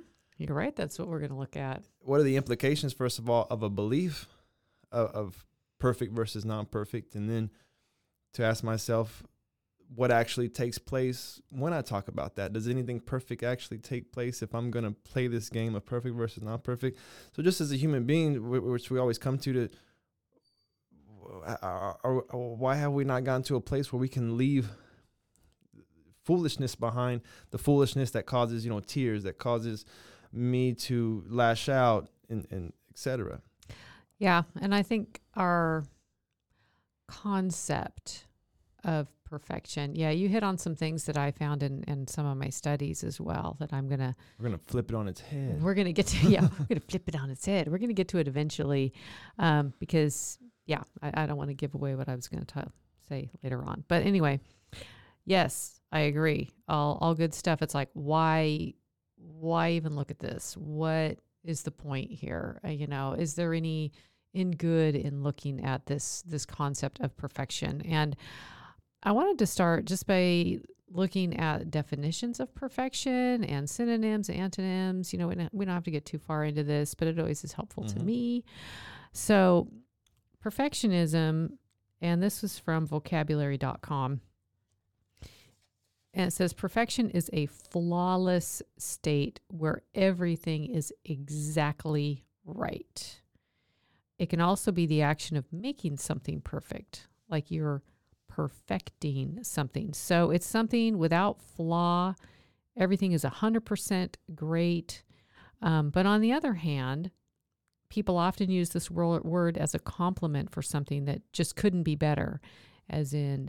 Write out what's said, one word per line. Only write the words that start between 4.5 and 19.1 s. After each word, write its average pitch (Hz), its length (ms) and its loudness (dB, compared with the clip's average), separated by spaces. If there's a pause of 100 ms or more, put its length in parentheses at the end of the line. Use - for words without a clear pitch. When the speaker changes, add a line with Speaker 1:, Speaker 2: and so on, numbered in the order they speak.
Speaker 2:
of, 117 200 0
of 104 360 -8 (320)
perfect 120 360 0
versus 110 320 -4
non-perfect? 107 680 -6
And 104 140 -4
then 110 220 -2 (840)
to 120 120 -2
ask 110 200 2
myself, 113 580 -2 (720)
what 123 160 2
actually 117 380 4
takes 120 300 -4
place 127 640 -4 (100)
when 143 240 -2
I 143 80 -2
talk 101 260 -4
about - 280 -6
that? 98 180 -4
Does 110 120 -4
anything 123 320 -2
perfect 123 440 -6
actually 120 360 -4
take 123 320 -8
place 123 320 -6
if 110 120 -6
I'm 120 160 -2
gonna 110 220 -2
play - 340 -4
this 117 240 -4
game 113 240 -2
of 104 100 -6
perfect 120 320 -4
versus 113 260 -4
non-perfect? 120 560 -4 (340)
So - 100 -4
just 180 180 4
as 147 120 -2
a 135 40 2
human 135 280 2
being, 151 320 4
wh-, 120 280 0
which 120 260 -2
we 131 80 0
always 123 200 2